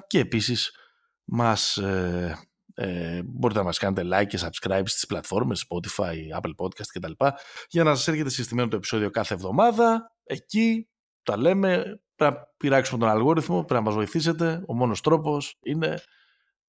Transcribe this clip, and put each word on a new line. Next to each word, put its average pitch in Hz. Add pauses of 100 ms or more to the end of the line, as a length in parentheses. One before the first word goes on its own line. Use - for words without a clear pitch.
Και 190
επίσης 117 (540)
μας, 117
ε, 90 (360)
ε, 87
μπορείτε 110
να 95
μας 87
κάνετε 95
like 95
και -
subscribe 95
στις -
πλατφόρμες, 101
Spotify, 87 (240)
Apple 82
Podcast 95
κτλ. 80 (560)
Για 165
να 151
σας 127
έρχεται 151
συστημένο 120
το 107
επεισόδιο 101
κάθε 107
εβδομάδα. 226
Εκεί 226 (340)
τα 107
λέμε. 190 (140)
Πρέπει 143
να -
πειράξουμε 131
τον 117
αλγόριθμο, 147
πρέπει 156
να 117
μας 107
βοηθήσετε. 165
Ο 127
μόνος 120
τρόπος 151
είναι 156 (680)